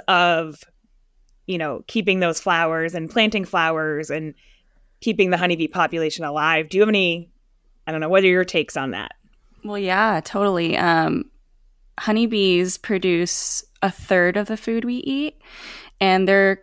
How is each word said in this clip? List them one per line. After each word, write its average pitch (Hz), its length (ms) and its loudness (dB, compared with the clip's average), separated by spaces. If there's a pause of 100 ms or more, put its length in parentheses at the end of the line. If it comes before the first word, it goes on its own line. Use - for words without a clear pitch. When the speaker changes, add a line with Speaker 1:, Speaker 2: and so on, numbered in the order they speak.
Speaker 1:
of 170 560 2 (840)
you 185 100 -6
know, 151 300 -6
keeping 190 320 0
those 170 200 0
flowers 165 560 0
and 160 140 -8
planting 214 360 0
flowers 156 640 -2
and 156 240 -6 (680)
keeping 190 280 0
the 180 80 2
honeybee 170 300 0
population 165 580 -2
alive. 156 440 0
Do 185 80 -2
you 202 40 6
have 214 80 4
any, 175 400 0 (580)
I 160 40 -4
don't 156 100 -4
know, 156 80 -4
what 196 140 6
are 190 40 6
your 180 180 4
takes 170 320 -2
on 135 140 -4
that? 95 200 -10 (520)
Speaker 2:
Well, 208 140 -8
yeah, 196 460 0
totally. 190 540 0
Um, 165 520 0 (680)
honeybees 202 800 0
produce 180 880 -2 (180)
a 190 100 0
third 180 460 2
of 208 100 -4
the 220 100 -6
food 226 280 -4
we 247 100 -4
eat, 269 460 -6 (600)
and 190 260 4
they're 196 360 4